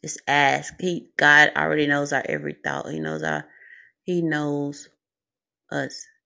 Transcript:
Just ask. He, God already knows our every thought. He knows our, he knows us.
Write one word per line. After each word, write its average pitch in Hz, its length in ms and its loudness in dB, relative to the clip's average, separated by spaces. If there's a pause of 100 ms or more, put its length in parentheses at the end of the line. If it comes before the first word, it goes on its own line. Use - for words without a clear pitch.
Just 156 240 -12
ask. 139 540 2
He, 180 380 -6
God 147 360 8
already 151 320 0
knows 143 260 -2
our 135 140 -2
every 147 280 -6 (100)
thought. - 240 -6
He 147 100 -8
knows 78 240 -6
our, 78 240 -4 (560)
he 175 200 -2
knows 147 680 -4 (800)
us. - 340 -8 (220)